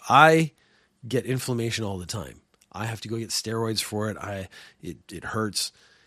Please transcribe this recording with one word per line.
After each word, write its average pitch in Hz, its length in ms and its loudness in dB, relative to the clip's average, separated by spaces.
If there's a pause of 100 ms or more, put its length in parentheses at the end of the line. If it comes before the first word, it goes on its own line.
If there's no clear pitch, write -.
I 160 440 8 (540)
get 113 200 -2
inflammation 117 580 -2
all 98 140 -4
the 87 80 -10
time. 80 340 -10 (320)
I 107 140 -8
have 110 160 -8
to 107 60 -14
go 113 100 -4
get 113 100 -8
steroids 110 540 -2
for 107 280 -4
it. 98 60 -8
I, 98 320 -8 (340)
it, 85 140 -10 (160)
it 87 100 -12
hurts. - 480 -4 (360)